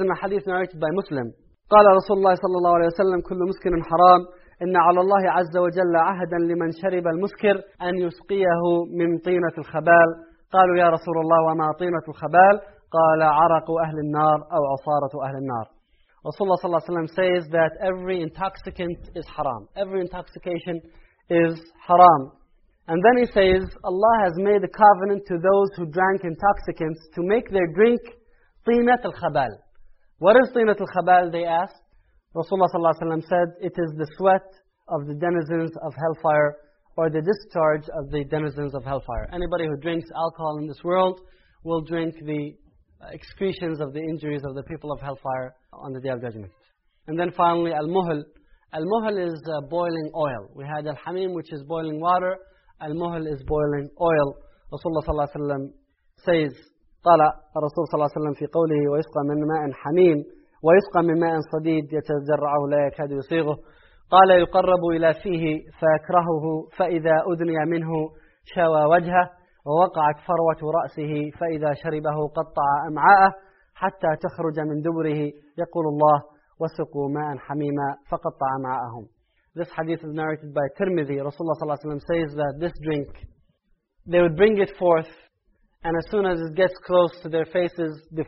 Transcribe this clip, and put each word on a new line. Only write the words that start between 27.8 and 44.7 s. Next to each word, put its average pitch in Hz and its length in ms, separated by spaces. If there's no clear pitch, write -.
tinat 240 380
al-khabal." 151 480
"What 196 180
is 254 200
tinat 220 240
al-khabal?" 180 500
they 170 140
asked. 170 380
Rasulullah 175 380
sallallahu 165 220
alaihi 165 120
wasallam 160 180
said, 175 140
"It 185 140
is 160 120
the 156 200
sweat 190 320
of 151 180
the 147 80
denizens 165 580
of 147 80
hellfire 151 640
or 165 140
the 156 120
discharge 156 640
of 139 120
the 147 140
denizens 147 500
of 135 100
hellfire." 123 480
Anybody 175 340
who 151 100
drinks 165 380
alcohol 160 460
in 151 60
this 143 180
world 185 360
will 165 180
drink 165 320
the, 151 180
uh, - 120
excretions 175 680
of 139 120
the 147 80
injuries 151 440
of 135 100
the 139 100
people 151 280